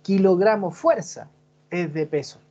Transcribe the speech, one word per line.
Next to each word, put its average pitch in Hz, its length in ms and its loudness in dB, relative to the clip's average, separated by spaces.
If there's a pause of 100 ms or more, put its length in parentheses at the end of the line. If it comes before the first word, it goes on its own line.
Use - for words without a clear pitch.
Kilogramo 190 680 2
fuerza 247 580 -2 (420)
es 170 220 -4
de 156 140 -4
peso. 151 320 -6 (120)